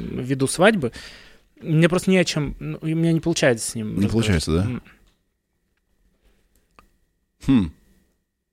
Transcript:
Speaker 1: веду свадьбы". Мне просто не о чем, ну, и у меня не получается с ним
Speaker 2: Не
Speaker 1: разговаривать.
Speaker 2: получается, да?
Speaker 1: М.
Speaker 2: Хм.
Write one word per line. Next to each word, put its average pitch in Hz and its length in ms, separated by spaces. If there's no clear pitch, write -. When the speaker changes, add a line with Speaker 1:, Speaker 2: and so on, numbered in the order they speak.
Speaker 1:
веду 131 260
свадьбы". 175 440
Мне 165 280
просто 175 220
не 185 60
о 175 80
чем, 143 340
ну, 151 200
и 160 140
у 165 40
меня 165 160
не 160 80
получается 143 500
с - 40
ним 110 120
Speaker 2:
Не 107 180
Speaker 1:
разговаривать. 98 80
Speaker 2:
получается, 104 380
да? 85 120
Speaker 1:
М. 120 180
Speaker 2:
Хм. 107 240